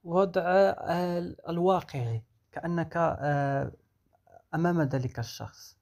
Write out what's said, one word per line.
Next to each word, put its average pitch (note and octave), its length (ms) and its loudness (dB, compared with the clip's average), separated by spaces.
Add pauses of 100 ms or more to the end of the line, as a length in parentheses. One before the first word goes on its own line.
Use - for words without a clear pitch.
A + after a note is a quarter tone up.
وضع، F3+ 400 2
آه، F3+ 880 2 (140)
الواقعي، E3 720 0 (300)
كأنك، E3 440 -4
آه، C#3+ 760 0 (840)
أمام E3+ 280 2
ذلك B2+ 360 -2
الشخص - 640 -12